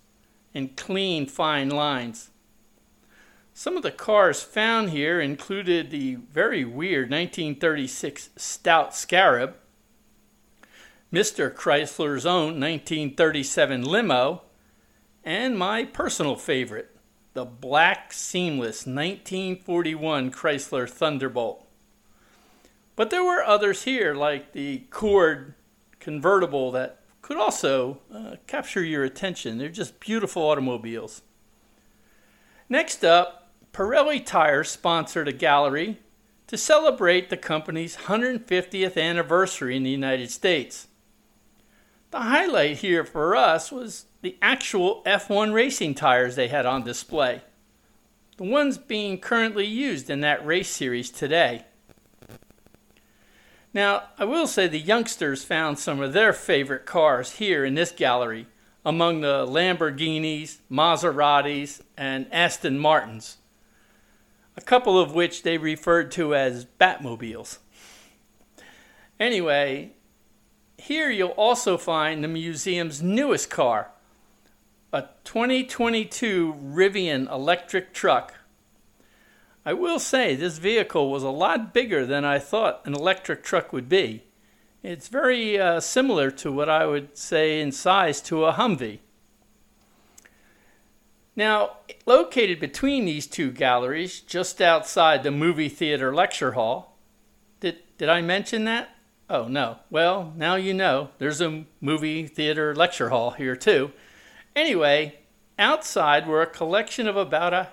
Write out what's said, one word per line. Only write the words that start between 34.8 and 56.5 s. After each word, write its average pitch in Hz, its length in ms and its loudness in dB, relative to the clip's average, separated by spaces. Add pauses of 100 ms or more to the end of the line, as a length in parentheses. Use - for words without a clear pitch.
a 139 60 -2
gallery 147 640 2 (480)
to 220 100 -8
celebrate 202 720 4
the 185 80 -4
company's 165 580 -6
hundred 233 500 -2
fiftieth 185 520 -2
anniversary 170 800 0
in 131 60 -2
the 131 60 -2
United 131 400 -2
States. - 600 -2 (1200)
The - 80 -8
highlight 233 580 2
here 175 280 2
for 165 300 0
us 185 360 4
was 247 340 -12 (160)
the - 200 -8
actual 208 640 0
F 196 240 2
one 214 240 0
racing 220 420 0
tires 127 400 2
they 127 140 0
had 131 180 -2
on 131 160 -2
display, 123 580 -4 (960)
the 196 60 -10
ones 269 340 0
being 208 400 -6
currently 220 480 0
used 214 440 -4
in 143 120 -4
that 147 240 0
race 175 240 -2
series 123 400 -4
today. 139 560 0 (2000)
Now, 202 300 2 (160)
I 202 60 -2
will 302 200 0
say 190 220 2
the 156 100 -4
youngsters 156 680 -2
found 160 360 -2
some 147 200 -4
of 135 140 -4
their 208 180 6
favorite 139 540 -2